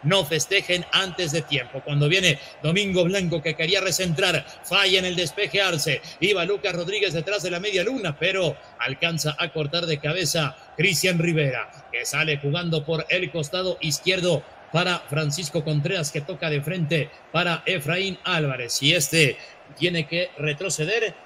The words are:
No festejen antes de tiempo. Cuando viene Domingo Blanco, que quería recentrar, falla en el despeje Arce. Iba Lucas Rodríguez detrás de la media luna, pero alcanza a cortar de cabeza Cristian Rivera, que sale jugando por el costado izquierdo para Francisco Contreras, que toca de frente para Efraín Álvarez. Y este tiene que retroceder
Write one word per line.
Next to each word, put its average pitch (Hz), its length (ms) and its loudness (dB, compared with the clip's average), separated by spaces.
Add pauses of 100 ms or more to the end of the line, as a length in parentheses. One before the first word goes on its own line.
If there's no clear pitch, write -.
No 180 220 4
festejen 175 640 0
antes 175 400 0
de 160 100 0
tiempo. 135 400 -4
Cuando 147 280 2
viene 180 280 4 (240)
Domingo 180 440 2
Blanco, 175 360 0
que 156 140 -2
quería 175 240 0
recentrar, 180 640 0 (200)
falla 190 340 4
en 185 60 -2
el 180 100 -2
despeje 180 460 0
Arce. 160 400 0 (180)
Iba 196 240 4
Lucas 196 320 -2
Rodríguez 185 380 -2
detrás 175 300 -2
de 180 80 -2
la 175 100 -4
media 190 240 0
luna, 208 340 -4
pero 180 380 0 (200)
alcanza 147 600 -2
a 170 140 -2
cortar 160 320 -2
de 156 140 -2
cabeza 160 580 -2 (180)
Cristian 180 420 2
Rivera, 156 540 0 (220)
que 120 120 -4
sale 151 340 0
jugando 156 440 0
por 156 240 -2
el 180 240 0
costado 175 480 -2
izquierdo 165 640 0 (280)
para 175 280 2
Francisco 151 640 -2
Contreras, 156 480 0
que 147 100 -4
toca 170 260 -6
de 147 140 0
frente 156 480 -2 (220)
para 170 340 0
Efraín 180 580 -2
Álvarez. 139 600 -2
Y 147 100 6
este 160 420 4 (440)
tiene 165 280 0
que 175 300 -2
retroceder 165 760 -2 (100)